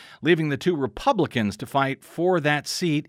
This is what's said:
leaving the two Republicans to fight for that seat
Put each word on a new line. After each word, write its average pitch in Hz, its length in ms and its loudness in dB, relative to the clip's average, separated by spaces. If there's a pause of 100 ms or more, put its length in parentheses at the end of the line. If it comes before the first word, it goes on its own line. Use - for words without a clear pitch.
(220)
leaving 160 260 2
the 139 80 -2
two 170 200 0
Republicans 131 800 -2
to 113 100 -12
fight 135 380 -2
for 180 340 0
that 147 300 -2
seat 151 400 -2